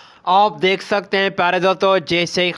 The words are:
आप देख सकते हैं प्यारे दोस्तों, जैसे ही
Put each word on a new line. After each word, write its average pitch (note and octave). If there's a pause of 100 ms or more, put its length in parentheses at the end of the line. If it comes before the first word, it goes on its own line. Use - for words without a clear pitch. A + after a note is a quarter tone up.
(280)
आप F#3+
देख F#3+
सकते G3+
हैं G3
प्यारे F3+
दोस्तों, F#3+
जैसे E3+
ही F3